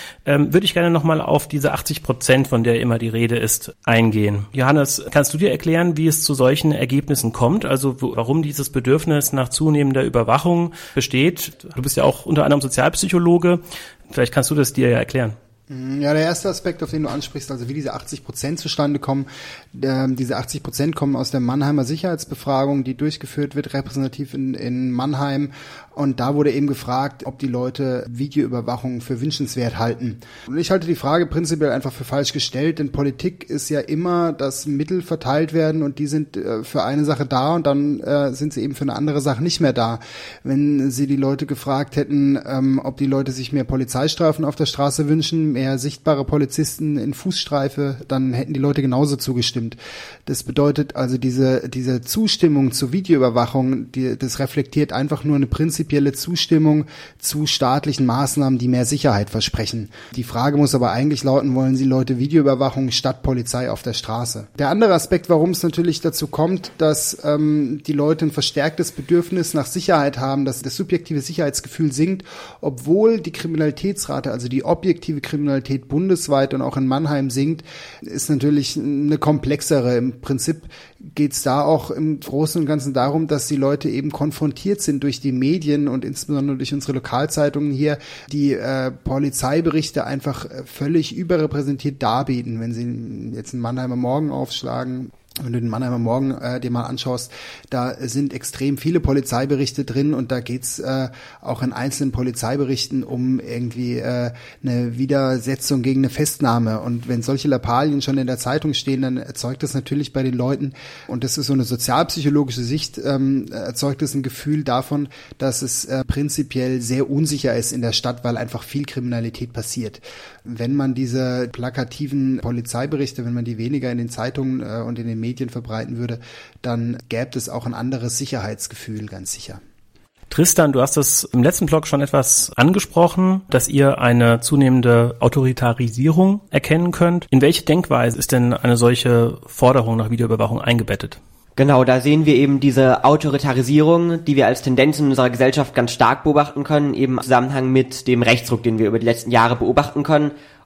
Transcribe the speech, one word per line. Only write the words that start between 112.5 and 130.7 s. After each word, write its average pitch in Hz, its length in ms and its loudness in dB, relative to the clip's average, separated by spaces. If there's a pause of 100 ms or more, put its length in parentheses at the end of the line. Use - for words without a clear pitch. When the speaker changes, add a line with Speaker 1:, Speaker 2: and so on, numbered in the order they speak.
Speaker 2:
Sicht, 123 420 -6
ähm, 135 480 0
erzeugt 131 520 -4
es 143 100 -4
ein 139 80 -2
Gefühl 147 420 -4
davon, 131 440 -2 (320)
dass 131 240 -2
es, - 220 -6
äh, 131 200 -4
prinzipiell 131 760 -2
sehr 127 300 -2
unsicher 139 460 0
ist 117 160 -2
in 123 100 -4
der 117 120 -2
Stadt, 120 300 -4
weil 120 140 -2
einfach 113 240 -8
viel 143 240 -6
Kriminalität 120 640 -6
passiert. 113 480 -8 (440)
Wenn 120 320 -4
man 135 180 0
diese 127 580 -2
plakativen 131 880 -4
Polizeiberichte, 123 880 -4
wenn 117 80 -4
man 120 120 -4
die 117 120 -6
weniger 127 340 -4
in 120 60 -4
den 117 120 -4
Zeitungen, 127 520 -4
äh, 113 240 -6
und 117 140 -6
in 117 80 -6
den 113 160 -4
Medien 123 240 -6
verbreiten 117 480 -8
würde, 117 240 -6 (420)
dann 117 360 -4 (100)
gäbe 120 300 -4
es 120 100 -6
auch 120 180 -8
ein 120 80 -4
anderes 120 440 -4
Sicherheitsgefühl, 107 880 -8
ganz 95 260 -12
sicher. - 300 -12 (680)
Speaker 1:
Tristan, 156 440 4